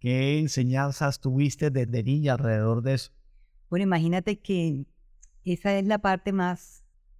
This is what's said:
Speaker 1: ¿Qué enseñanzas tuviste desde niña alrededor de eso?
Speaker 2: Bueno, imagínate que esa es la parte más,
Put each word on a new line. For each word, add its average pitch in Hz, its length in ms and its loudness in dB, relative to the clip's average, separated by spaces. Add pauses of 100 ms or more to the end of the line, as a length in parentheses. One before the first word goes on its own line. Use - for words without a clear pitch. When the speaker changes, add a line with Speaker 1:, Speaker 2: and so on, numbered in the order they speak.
Speaker 1:
¿Qué 131 380 2
enseñanzas 139 840 0
tuviste 139 480 0
desde 120 320 -2
niña 139 320 0
alrededor 113 480 0
de 131 100 0
eso? - 200 -4 (580)
Speaker 2:
Bueno, 185 140 0
imagínate 180 560 0
que 165 440 -2 (600)
esa 196 340 0
es 190 80 0
la 208 140 0
parte 190 300 0
más, 180 540 -4 (360)